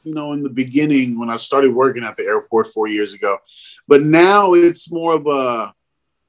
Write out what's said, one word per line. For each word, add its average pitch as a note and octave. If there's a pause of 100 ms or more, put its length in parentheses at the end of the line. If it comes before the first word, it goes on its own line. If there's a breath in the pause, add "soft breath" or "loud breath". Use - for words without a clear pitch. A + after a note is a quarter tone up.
you D#3
know, D3
in C#3+
the C#3
beginning, B2+
when A#2
I A#2
started C3+
working B2
at G#2+
the G#2
airport G#2+
four G#2+
years G#2
ago. G2+ (500 loud breath)
But C#3+
now F3+
it's E3+
more E3
of D3+
a B2 (560)